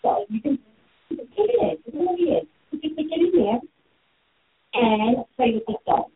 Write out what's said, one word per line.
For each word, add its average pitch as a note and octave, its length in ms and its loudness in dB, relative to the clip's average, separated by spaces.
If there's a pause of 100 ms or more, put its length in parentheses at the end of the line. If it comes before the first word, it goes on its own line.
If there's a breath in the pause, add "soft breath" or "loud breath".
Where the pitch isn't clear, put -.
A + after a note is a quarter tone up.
So - 280 0
you A3 120 -4
can, C#4 180 -2 (500)
you D#4+ 80 -6
can - 180 -14
get G#4+ 140 2
in. A#4 360 2
It A#4 80 -14
really F4 440 0
is. D#4 100 -4 (240)
You D4+ 80 -8
can D#4 160 -6
get D#4+ 240 -4
in F4+ 140 4
there A#3 260 2 (1120)
and A3+ 520 2 (100)
play B3 200 2
with G#3+ 120 -4
the G#3+ 80 -4 (100)
dog. - 200 2 (100)